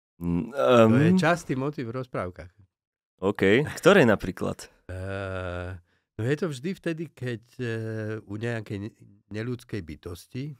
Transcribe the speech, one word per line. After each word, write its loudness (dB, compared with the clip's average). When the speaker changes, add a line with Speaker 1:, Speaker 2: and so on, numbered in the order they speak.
Speaker 1:
Mm, -2
Speaker 2:
To 6
je 6
Speaker 1:
ehm. 4
Speaker 2:
častý 0
motiv -6
v -8
rozprávkach. -10
Speaker 1:
OK. 4
Ktoré 6
napríklad? 0
Speaker 2:
E, -12
no -8
je -2
to -4
vždy -8
vtedy, -8
keď, -10
e, -6
u -14
nejakej -6
ne-, -10
neľudskej -8
bytosti -14